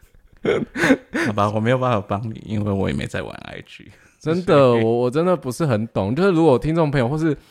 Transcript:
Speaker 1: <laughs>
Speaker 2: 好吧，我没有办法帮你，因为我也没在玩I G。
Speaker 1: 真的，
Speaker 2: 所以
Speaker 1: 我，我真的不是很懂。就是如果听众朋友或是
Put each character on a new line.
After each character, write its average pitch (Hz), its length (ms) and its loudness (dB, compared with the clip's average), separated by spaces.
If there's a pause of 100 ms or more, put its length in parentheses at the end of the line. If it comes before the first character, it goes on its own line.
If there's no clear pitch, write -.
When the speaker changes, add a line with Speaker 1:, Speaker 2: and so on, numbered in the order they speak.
(460)
Speaker 1:
<laughs> - 800 -2
Speaker 2:
好 - 80 -2
吧， 104 160 0
我 107 100 -4
没 113 120 0
有 131 80 2
办 127 120 -2
法 110 160 0
帮 104 220 -4
你， 110 160 -12
因 107 180 -4
为 104 80 -2
我 95 160 0
也 76 80 -2
没 - 120 -4
在 - 160 -8
玩 55 120 -12 (100)
I - 200 -14
G。 - 260 -20 (280)
Speaker 1:
真 156 160 -2 (100)
的， 185 100 4
Speaker 2:
所 123 240 6
以 113 40 2
Speaker 1:
我， 117 160 2
我 123 100 0
真 151 160 0
的 180 100 2
不 135 160 -6
是 165 140 -2
很 113 220 0
懂。 107 280 -2
就 160 60 0
是 196 80 4
如 165 160 4
果 135 120 6
听 151 180 -2
众 160 160 2
朋 143 80 0
友 120 100 2
或 151 80 -4
是 156 180 0 (160)